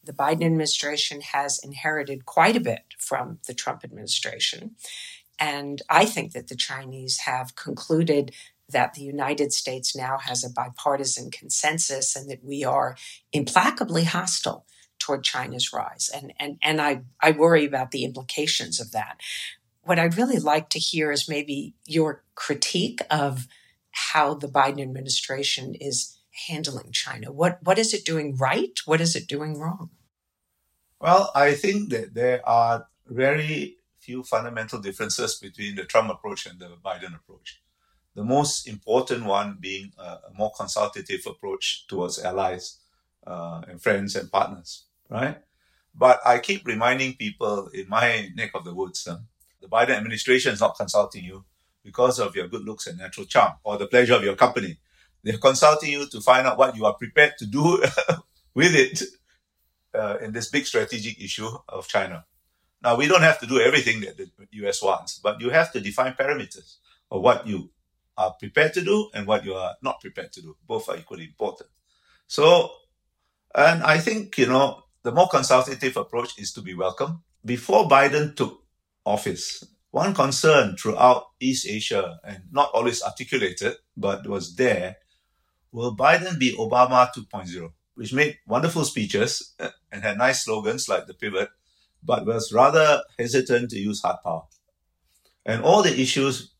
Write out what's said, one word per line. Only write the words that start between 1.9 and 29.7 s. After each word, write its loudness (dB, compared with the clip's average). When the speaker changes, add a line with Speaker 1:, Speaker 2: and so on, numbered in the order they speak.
Speaker 1:
quite 4
a 2
bit -4
from -6
the -10
Trump -8
administration. -6
And -4
I 6
think -4
that -12
the -14
Chinese -6
have -6
concluded 0
that 0
the -16
United -2
States -4
now -4
has -6
a -10
bipartisan -4
consensus -4
and -12
that -14
we -8
are 0
implacably 2
hostile -4
toward -4
China's -6
rise. -8
And, -14
and, -8
and 0
I, -2
I 4
worry 4
about -4
the -6
implications -6
of -12
that. -8
What 0
I'd 2
really 2
like 0
to -4
hear -2
is -4
maybe -6
your -2
critique -2
of -2
how 0
the -8
Biden 0
administration -4
is -6
handling -8
China. -8
What, 2
what 4
is 0
it -6
doing -4
right? 0
What 2
is 0
it -10
doing -8
wrong? -10